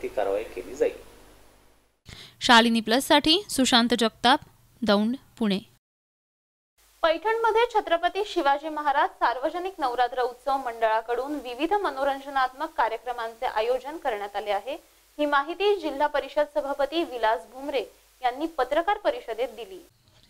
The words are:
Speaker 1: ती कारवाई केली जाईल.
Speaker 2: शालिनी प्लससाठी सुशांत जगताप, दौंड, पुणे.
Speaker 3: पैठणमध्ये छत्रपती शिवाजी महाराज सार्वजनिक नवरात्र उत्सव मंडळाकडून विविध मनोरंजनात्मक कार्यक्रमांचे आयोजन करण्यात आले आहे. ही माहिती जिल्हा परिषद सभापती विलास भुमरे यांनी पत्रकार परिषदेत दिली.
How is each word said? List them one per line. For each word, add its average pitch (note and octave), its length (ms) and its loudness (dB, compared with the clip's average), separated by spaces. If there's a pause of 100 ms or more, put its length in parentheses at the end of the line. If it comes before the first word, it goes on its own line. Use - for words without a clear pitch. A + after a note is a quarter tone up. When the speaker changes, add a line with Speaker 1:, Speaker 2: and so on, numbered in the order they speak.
Speaker 1:
ती B2+ 60 -6
कारवाई G2+ 360 -2
केली - 300 -12
जाईल. D3 240 -2 (1400)
Speaker 2:
शालिनी A3+ 400 6
प्लससाठी D4 720 4
सुशांत A#3+ 480 2
जगताप, A#3 420 2 (420)
दौंड, G#3+ 340 2 (220)
पुणे. G3+ 200 0 (1400)
Speaker 3:
पैठणमध्ये A4 720 2
छत्रपती F4 520 0
शिवाजी D4 420 0
महाराज D4+ 400 0
सार्वजनिक D#4 680 -2
नवरात्र B3 440 0
उत्सव B3+ 340 -2
मंडळाकडून A#3 760 -2
विविध C4+ 400 -4
मनोरंजनात्मक C#4 1040 -2
कार्यक्रमांचे A#3 720 -4
आयोजन B3 500 -2
करण्यात G#3 400 -4
आले G#3 140 -4
आहे. G3+ 240 -4 (440)
ही D4 80 2
माहिती E4+ 500 2
जिल्हा D4+ 300 -2
परिषद D4 380 0 (100)
सभापती C#4+ 500 0
विलास A#3 360 0 (120)
भुमरे C4+ 320 -4 (380)
यांनी B3+ 240 -2
पत्रकार E4+ 520 0
परिषदेत B3 500 -2
दिली. G#3+ 380 -16 (440)